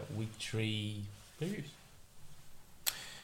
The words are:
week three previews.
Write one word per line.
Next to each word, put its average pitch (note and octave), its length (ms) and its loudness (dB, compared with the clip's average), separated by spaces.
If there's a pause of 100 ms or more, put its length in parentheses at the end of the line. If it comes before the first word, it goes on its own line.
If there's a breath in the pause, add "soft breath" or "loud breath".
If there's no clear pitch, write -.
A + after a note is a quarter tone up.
(160)
week A2 140 2 (100)
three G#2+ 640 4 (380)
previews. F3+ 240 2 (1600 loud breath)